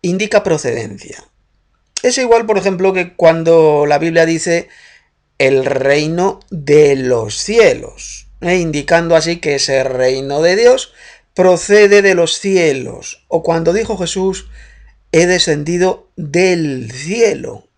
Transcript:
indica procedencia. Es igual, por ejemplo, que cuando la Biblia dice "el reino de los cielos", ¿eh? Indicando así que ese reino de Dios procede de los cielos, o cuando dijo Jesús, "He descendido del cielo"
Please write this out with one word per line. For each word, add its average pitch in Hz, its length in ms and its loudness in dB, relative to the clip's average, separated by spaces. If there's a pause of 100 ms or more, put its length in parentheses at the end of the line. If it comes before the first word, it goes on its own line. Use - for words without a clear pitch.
indica 196 420 0
procedencia. 117 800 -6 (800)
Es 247 140 0
igual, 233 280 2
por 214 120 0
ejemplo, 190 340 0
que 180 240 -4
cuando 165 720 2
la 147 140 0
Biblia 165 260 2
dice 165 420 -2 (720)
"el 135 260 2
reino 151 880 -2
de 147 480 2
los 120 400 -2
cielos", - 880 -2 (140)
¿eh? 175 160 -2
Indicando 165 580 0
así 165 220 0
que 147 180 -4
ese 135 300 -2
reino 131 560 -2
de 180 160 2
Dios 247 360 2 (400)
procede 202 680 4
de 190 140 2
los 170 220 0
cielos, 170 920 -2
o 165 140 -2
cuando 165 280 0
dijo 214 260 -4
Jesús, 185 520 -6 (640)
"He 165 120 4
descendido 175 920 -2
del 147 760 -2
cielo" 139 880 -4